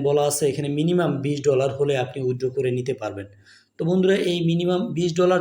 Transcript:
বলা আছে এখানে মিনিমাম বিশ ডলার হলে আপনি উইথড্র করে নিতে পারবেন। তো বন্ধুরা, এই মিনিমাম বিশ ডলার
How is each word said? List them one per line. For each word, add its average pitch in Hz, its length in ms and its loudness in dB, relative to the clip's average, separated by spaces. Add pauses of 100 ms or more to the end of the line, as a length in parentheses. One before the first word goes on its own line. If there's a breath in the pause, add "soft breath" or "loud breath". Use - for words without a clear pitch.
বলা 143 240 2
আছে 147 200 -2
এখানে 143 180 -4 (100)
মিনিমাম 165 320 2 (140)
বিশ 143 140 -2 (100)
ডলার 131 300 2
হলে 143 160 0 (100)
আপনি 127 140 -8 (100)
উইথড্র 127 180 -2 (100)
করে 127 220 0
নিতে 127 240 -4
পারবেন। 101 240 -8 (500 soft breath)
তো - 120 -6
বন্ধুরা, 185 280 4 (140)
এই 175 80 -2 (100)
মিনিমাম 175 340 0 (140)
বিশ 175 140 0 (100)
ডলার 180 200 4